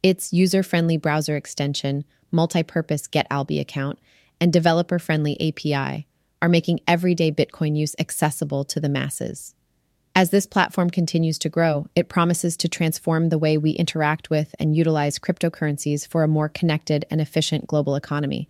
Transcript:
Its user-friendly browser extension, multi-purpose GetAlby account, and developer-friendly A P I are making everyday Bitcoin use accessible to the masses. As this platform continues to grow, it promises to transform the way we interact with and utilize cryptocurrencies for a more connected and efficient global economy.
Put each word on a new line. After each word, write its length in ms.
Its 320
user-friendly 640
browser 400
extension, 640
multi-purpose 760
GetAlby 520
account, 380
and 100
developer-friendly 880
A 120
P 240
I 320
are 80
making 380
everyday 440
Bitcoin 440
use 240
accessible 640
to 160
the 100
masses. 680
As 120
this 160
platform 460
continues 480
to 100
grow, 440
it 140
promises 500
to 120
transform 580
the 100
way 200
we 140
interact 580
with 280
and 160
utilize 460
cryptocurrencies 880
for 160
a 40
more 200
connected 640
and 80
efficient 480
global 300
economy. 520